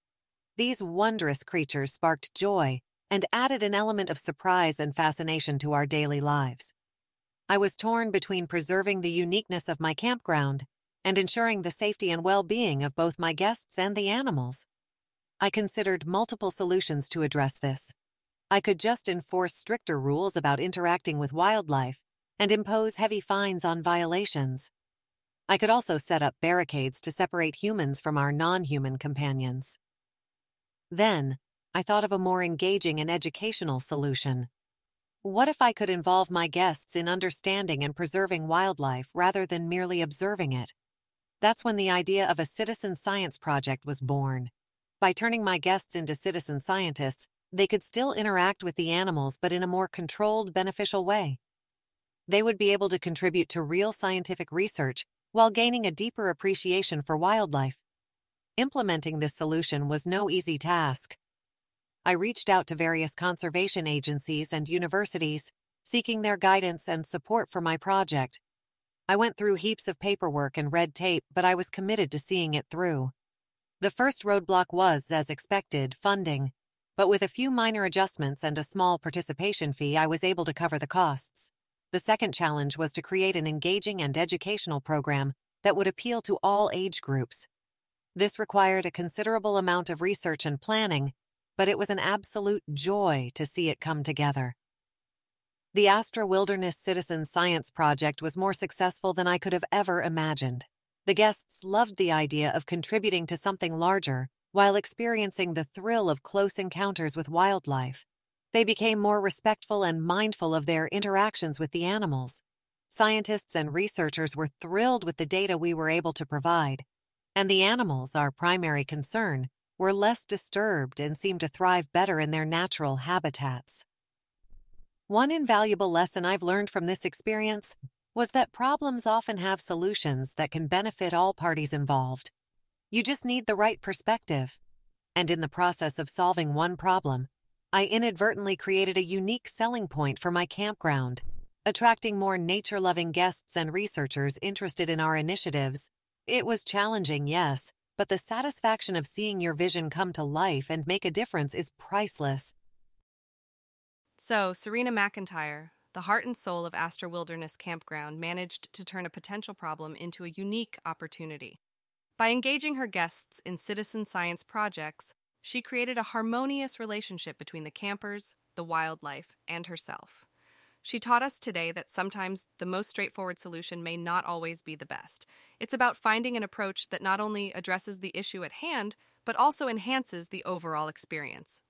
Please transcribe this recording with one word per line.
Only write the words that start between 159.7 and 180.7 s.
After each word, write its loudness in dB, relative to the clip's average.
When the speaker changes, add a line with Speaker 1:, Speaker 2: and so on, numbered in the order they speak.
Speaker 2:
into -12
a -12
unique -6
opportunity. -12
By 4
engaging 0
her -4
guests -6
in -8
citizen -6
science -6
projects, -8
she -6
created -4
a -2
harmonious -4
relationship -10
between -12
the -12
campers, -10
the -10
wildlife, -6
and -10
herself. -14
She -8
taught 2
us -6
today -6
that -12
sometimes -6
the -8
most -6
straightforward -6
solution -12
may -8
not -2
always -8
be -12
the -16
best. -14
It's -6
about 0
finding -2
an -4
approach -8
that -8
not 0
only -4
addresses -6
the -10
issue -8
at -12
hand, -6
but -6
also 2
enhances -4
the -12
overall -4